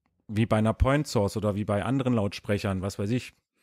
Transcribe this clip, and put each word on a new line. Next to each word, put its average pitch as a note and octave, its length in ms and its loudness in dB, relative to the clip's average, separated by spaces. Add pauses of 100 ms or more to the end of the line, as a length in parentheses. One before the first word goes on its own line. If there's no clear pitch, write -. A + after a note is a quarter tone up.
(280)
wie G#2+ 180 0
bei A2 120 2
einer A2 160 4
Point C#3+ 340 2
Source G2+ 300 0
oder G2+ 180 0
wie G2+ 100 -2
bei G2+ 180 -2
anderen B2 300 0
Lautsprechern, G2+ 720 -2
was G2 160 -6
weiß G2+ 100 -4
ich, B2 240 -4 (300)